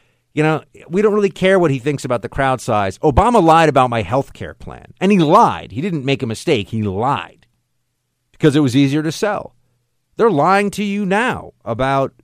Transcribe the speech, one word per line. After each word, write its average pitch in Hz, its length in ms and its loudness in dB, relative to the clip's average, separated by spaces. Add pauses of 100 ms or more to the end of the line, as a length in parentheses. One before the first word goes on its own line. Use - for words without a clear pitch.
(340)
you 147 100 0
know, 156 220 0 (240)
we 180 120 0
don't 208 120 2
really 202 160 0
care 190 280 2
what 170 140 2
he 135 80 -4
thinks 135 240 -4
about 123 200 -4
the 120 40 -12
crowd 131 320 -2
size. 104 380 -2
Obama 190 440 2
lied 160 280 6
about 131 200 2
my 117 120 -2
health 110 320 -4
care 78 200 -14
plan." - 460 -20
And 185 100 0
he 202 100 4
lied. 151 520 2
He 101 80 -8
didn't 165 240 -6
make 135 180 -2
a 123 60 -4
mistake. 110 440 -2
He 110 120 -4
lied 104 640 -6 (840)
because 151 200 2
it 151 60 2
was 131 160 0
easier 139 260 2
to 151 120 -6
sell. - 420 -6 (640)
They're 226 120 2
lying 190 420 2
to 196 120 -6
you 202 220 -4
now 190 480 -2 (100)
about 131 480 -2 (120)